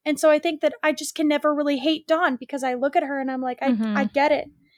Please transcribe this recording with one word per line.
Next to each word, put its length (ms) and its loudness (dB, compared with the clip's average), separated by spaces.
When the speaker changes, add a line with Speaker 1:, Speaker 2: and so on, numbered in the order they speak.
Speaker 1:
and 120 0
so 120 4
I 100 6
think 220 -4
that 200 2
I 120 0
just 200 -8
can 140 0
never 260 2
really 240 0
hate 300 -2
Dawn 300 0
because 260 -8
I 120 -2
look 200 -2
at 80 2
her 160 -4
and 100 -4
I'm 120 -4
like, 200 -6
"I, 100 2
Speaker 2:
Mm-hmm. 260 0
Speaker 1:
I 80 2
get 260 2
it." 180 -2